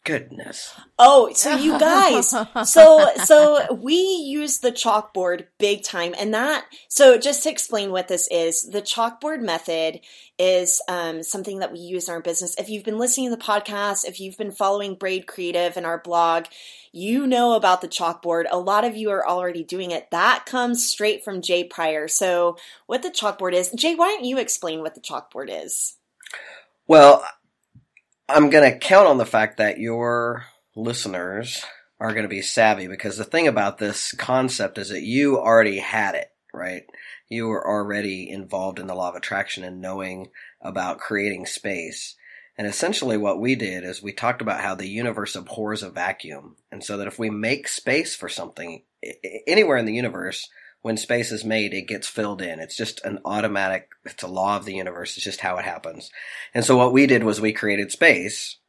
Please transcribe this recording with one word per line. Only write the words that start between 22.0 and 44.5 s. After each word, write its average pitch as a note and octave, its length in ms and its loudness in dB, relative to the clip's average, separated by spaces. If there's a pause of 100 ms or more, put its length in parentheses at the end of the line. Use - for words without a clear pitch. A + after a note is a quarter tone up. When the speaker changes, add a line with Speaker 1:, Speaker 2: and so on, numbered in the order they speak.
Speaker 2:
So F3 500 0 (300)
what B3+ 160 -4
the F4+ 80 -8
chalkboard G3 420 -4
is, F3+ 240 0
Jay, D#4+ 160 0
why E4+ 160 2
don't F#4+ 160 -4
you C4 140 -2
explain D#3+ 420 -6
what D#3 140 -10
the - 60 -20
chalkboard C3+ 500 -12
is? - 460 -8 (880)
Speaker 1:
Well, C#3+ 360 10 (1040)
I'm D3 220 6
gonna C#3 280 6
count F#3+ 300 6
on C#3 100 6
the A#2 80 0
fact A2 320 0
that G#2 220 0
your A#2+ 680 -4 (300)
listeners A2 920 -8 (340)
are A2 140 -4
gonna G#2+ 140 -4
be G2 140 -8
savvy, G#2 460 2
because F#2+ 300 -10
the G#2+ 80 -6
thing E3 220 2
about G#2 300 0
this - 360 -6
concept B2+ 640 -2
is G2 120 -10
that F2+ 140 -10
you C3+ 340 0
already G#2+ 420 4
had G2+ 360 -4
it, - 160 -8 (220)
right? F2+ 300 -10 (460)
You A2+ 180 -6
were A2 200 -4
already G2+ 640 -4
involved F#2+ 500 -8
in F#2+ 80 -12
the F#2 80 -8
law F2+ 140 -4
of F2 60 -12
attraction G2 480 -8
and F#2 180 -14
knowing F#2 480 -10 (320)
about F2+ 380 -8
creating G2+ 460 -6
space. - 720 -10 (420)
And G#2 100 -8
essentially B2+ 500 -4
what G2 220 -2
we B2 160 0
did F#2 280 -8
is F#2 200 -14
we G2+ 100 -12
talked B2 280 -6
about G#2 200 -6